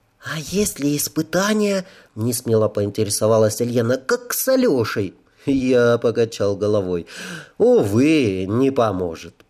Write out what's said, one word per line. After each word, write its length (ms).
«А 160
если 560
испытания?» — 920
несмело 540
поинтересовалась 960
Альена. 340
«Как 380
с 120
Алешей?» 680
Я 520
покачал 580
головой. 500
«Увы, 880
не 220
поможет. 640